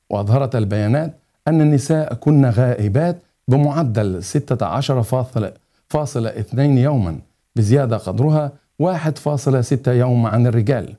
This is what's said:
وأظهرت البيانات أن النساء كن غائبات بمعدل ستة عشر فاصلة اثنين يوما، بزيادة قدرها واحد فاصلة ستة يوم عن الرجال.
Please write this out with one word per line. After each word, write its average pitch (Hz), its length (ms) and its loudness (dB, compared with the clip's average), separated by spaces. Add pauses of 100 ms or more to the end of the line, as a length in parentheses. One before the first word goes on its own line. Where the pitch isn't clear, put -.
وأظهرت 107 460 0
البيانات 107 600 -2 (300)
أن 156 140 4
النساء 151 520 2
كن 143 320 4
غائبات 123 760 0 (260)
بمعدل 127 760 0
ستة 117 420 -4
عشر 123 380 -2 (840)
فاصلة 120 400 -4
اثنين 127 480 0
يوما، 120 420 0 (360)
بزيادة 117 420 2
قدرها 143 540 -2 (280)
واحد 160 380 -2
فاصلة 135 440 0
ستة 123 320 0
يوم 123 320 2
عن 117 220 2
الرجال. 113 520 0